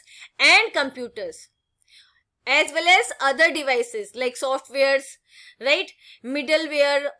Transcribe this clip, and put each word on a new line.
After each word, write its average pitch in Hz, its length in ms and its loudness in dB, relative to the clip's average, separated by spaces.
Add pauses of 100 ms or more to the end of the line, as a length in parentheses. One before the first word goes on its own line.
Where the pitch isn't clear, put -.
(420)
and 370 340 4
computers 240 600 -8 (1120)
as 302 200 2
well 330 200 -2
as 359 440 2
other 320 180 4
devices 240 720 -4
like 254 220 -4
softwares, 269 600 0 (580)
right, 311 240 0 (400)
middleware, 285 800 0 (140)